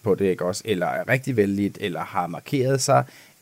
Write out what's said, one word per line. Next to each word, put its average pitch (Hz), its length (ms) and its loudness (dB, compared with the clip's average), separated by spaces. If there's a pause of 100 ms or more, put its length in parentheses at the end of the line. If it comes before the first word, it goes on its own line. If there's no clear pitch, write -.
på 98 120 2
det, 98 100 0
ikke 90 200 0
også? 92 200 -4
Eller 90 220 0
er 78 220 -4
rigtig 131 280 -2
vældigt, 98 440 2
eller 87 180 -4
har 90 280 -4
markeret 131 540 -2
sig, 131 220 4 (380)